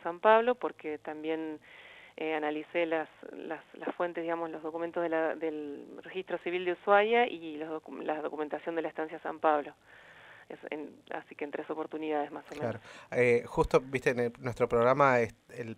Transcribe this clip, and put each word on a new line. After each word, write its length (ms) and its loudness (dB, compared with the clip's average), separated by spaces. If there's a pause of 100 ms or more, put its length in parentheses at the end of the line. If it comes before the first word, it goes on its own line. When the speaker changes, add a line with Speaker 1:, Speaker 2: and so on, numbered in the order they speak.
Speaker 1:
San 160 -6
Pablo, 360 6
porque 420 -6
también, 640 -4 (580)
eh, 180 -2
analicé 500 0
las, 220 0 (240)
las, 320 -10 (100)
las 220 -8
fuentes, 260 -2
digamos, 300 -2
los 100 -10
documentos 400 -4
de 80 0
la, 260 2
del 520 -6 (160)
registro 360 -6
civil 260 -4
de 80 0
Ushuaia 520 4
y 300 -8
los 140 -10
docu-, 340 -10
la 180 -2
documentación 540 -6
de 60 -2
la 80 -4
estancia 300 -6
San 200 -8
Pablo. 340 2 (760)
Es 100 -12 (120)
en, 180 -8 (220)
así 240 -10
que 100 -8
en 60 -10
tres 180 -8
oportunidades 600 -4
más 220 -12
o 20 -12
Speaker 2:
Claro. 140 -4
Speaker 1:
menos. 140 -6 (300)
Speaker 2:
Eh, 340 4
justo, 340 4
viste, 300 0
en 100 0
el, 200 2
nuestro 280 0
programa 540 6
es, 120 0 (240)
el, 200 -8